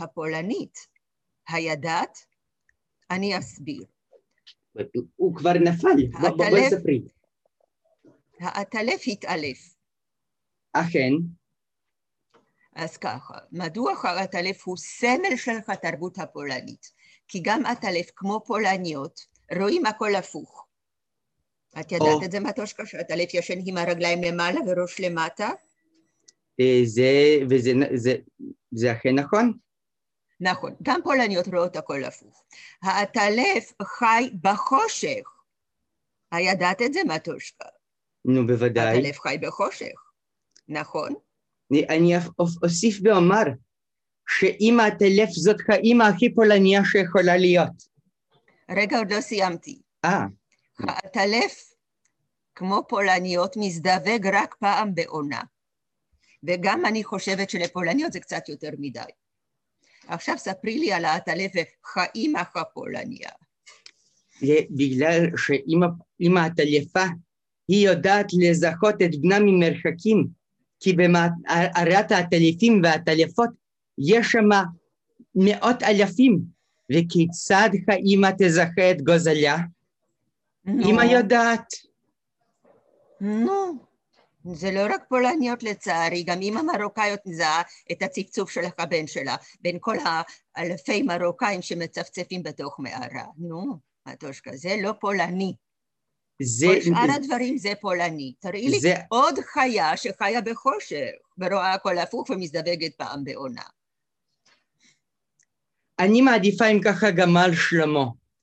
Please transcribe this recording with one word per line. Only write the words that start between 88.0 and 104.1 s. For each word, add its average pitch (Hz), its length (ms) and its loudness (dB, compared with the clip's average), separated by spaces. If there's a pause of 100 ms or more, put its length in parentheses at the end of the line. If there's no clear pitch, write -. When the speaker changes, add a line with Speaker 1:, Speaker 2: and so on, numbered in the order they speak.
Speaker 1:
הצפצוף 190 480 -6
של 185 100 -6 (180)
הבן 165 280 -4
שלה, 135 300 -8 (240)
בין 175 200 -4
כל 220 160 -4 (600)
האלפי 175 460 -4
מרוקאים 175 600 -2
שמצפצפים 180 800 -10
בתוך 143 380 -12
מערה. 127 440 -12 (140)
נו, 175 400 -10 (300)
מטושקה, 135 480 -16
זה 180 260 -6
לא 208 180 -4
פולני. 190 540 -4 (880)
Speaker 2:
זה 120 240 0
Speaker 1:
כל 190 160 4
שאר 175 240 2
Speaker 2:
זה 277 80 2
Speaker 1:
הדברים 262 440 -4
זה 202 220 -6
פולני. 165 600 -6
תראי 208 280 -8
לי 392 120 2
Speaker 2:
זה 170 140 2 (140)
Speaker 1:
עוד 269 260 2 (180)
חיה 208 440 0
שחיה 208 440 -4
בחושך, 180 720 -6 (280)
ורואה 185 360 -2
הכל 190 240 -4
הפוך 233 320 -6
ומזדווגת 165 640 -6
פעם 143 280 -10
בעונה. 131 380 -12 (2250)